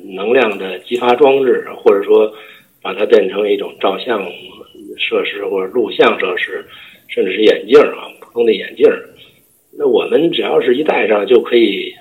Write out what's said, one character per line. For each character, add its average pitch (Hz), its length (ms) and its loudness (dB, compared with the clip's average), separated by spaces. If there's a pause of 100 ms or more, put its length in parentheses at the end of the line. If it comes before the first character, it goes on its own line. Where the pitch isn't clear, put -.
(120)
能 101 200 -4
量 110 240 0
的 92 220 -10
激 - 180 -6
发 123 180 -2
装 135 300 4
置， 107 200 0 (120)
或 - 200 2
者 196 60 -2
说 107 260 4 (520)
把 95 120 -8
它 101 120 -4
变 101 240 2
成 101 200 -2
一 101 60 2
种 90 240 -8
照 95 200 -2
相 101 300 -6 (680)
设 104 260 -2
施 101 220 -8
或 95 200 -2
者 95 60 -10
录 110 180 0
像 - 300 0
设 92 160 -4
施， - 300 -8 (420)
甚 - 160 -4
至 92 80 -2
是 214 120 -2
眼 - 220 4
镜 131 140 6
啊， - 400 0
普 - 140 -20
通 117 120 0
的 110 80 4
眼 92 220 -6
镜， 139 100 4 (920)
那 147 100 0
我 113 200 2
们 147 240 2
只 - 100 -4
要 156 180 0
是 127 160 2
一 151 80 -2
戴 120 240 0
上， 104 180 0
就 113 160 4
可 - 140 -4
以 101 460 0